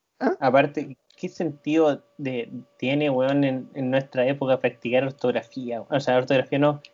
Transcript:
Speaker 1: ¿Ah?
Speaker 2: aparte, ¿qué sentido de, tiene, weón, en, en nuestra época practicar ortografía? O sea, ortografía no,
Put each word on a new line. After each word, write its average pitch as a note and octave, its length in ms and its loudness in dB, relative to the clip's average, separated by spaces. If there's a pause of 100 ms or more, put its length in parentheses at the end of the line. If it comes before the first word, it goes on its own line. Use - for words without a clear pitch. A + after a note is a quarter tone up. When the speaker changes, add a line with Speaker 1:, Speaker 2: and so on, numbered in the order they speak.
(200)
Speaker 1:
¿Ah? C#4+ 200 0
Speaker 2:
aparte, C#3 580 2 (180)
¿qué F3+ 140 -8
sentido D3+ 760 0 (140)
de, B2+ 340 -6 (260)
tiene, C#3+ 320 0
weón, C3+ 340 2
en, C3 300 -2
en B2+ 180 -4
nuestra C3 360 0
época C3+ 320 0
practicar A#2+ 440 0
ortografía? B2 760 -4
O C#3+ 180 -2
sea, B2+ 180 2
ortografía C3 420 0
no, D3 220 2 (120)